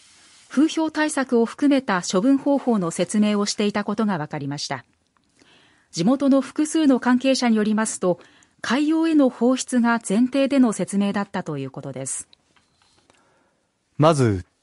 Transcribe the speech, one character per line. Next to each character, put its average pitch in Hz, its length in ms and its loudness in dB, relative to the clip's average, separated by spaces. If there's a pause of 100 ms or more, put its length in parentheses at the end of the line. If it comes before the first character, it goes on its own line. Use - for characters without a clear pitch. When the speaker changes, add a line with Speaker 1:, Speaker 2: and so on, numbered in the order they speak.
(500)
Speaker 1:
風 302 180 2
評 320 240 -2
対 302 180 -2
策 262 300 -2
を 233 60 2
含 294 220 -2
め 269 140 4
た 190 220 -2
処 185 180 -2
分 269 160 2
方 277 220 0
法 233 200 0
の 170 120 -2
説 190 280 -2
明 208 200 2
を 208 80 -2
し - 80 -6
て 208 100 -2
い 208 80 -2
た 208 100 -2
こ 208 120 -6
と 226 100 -2
が 190 140 -2
分 151 80 -6
か 156 100 -8
り 139 100 -8
ま 143 120 -8
し - 80 -10
た。 131 180 -8 (1080)
地 170 120 -4
元 269 260 2
の 269 120 4
複 302 260 -4
数 320 180 0
の 262 140 4
関 247 180 2
係 269 160 2
者 254 160 0
に 220 60 2
よ 214 80 2
り 214 100 0
ま 220 140 -2
す - 120 -8
と、 175 200 0 (420)
海 294 280 -2
洋 320 180 2
へ 320 80 2
の 269 140 6
放 254 280 0
出 247 220 -4
が 233 280 2
前 226 180 2
提 269 220 0
で 277 120 0
の 233 140 4
説 196 260 -4
明 202 120 0
だ 202 100 -2
っ 202 80 -6
た 185 120 -8
と 156 160 -8
い 135 80 -6
う 131 60 -10
こ 143 100 -14
と 139 100 -12
で 131 140 -10
す。 - 220 -10 (1700)
Speaker 2:
ま 156 160 6
ず、 113 320 0 (180)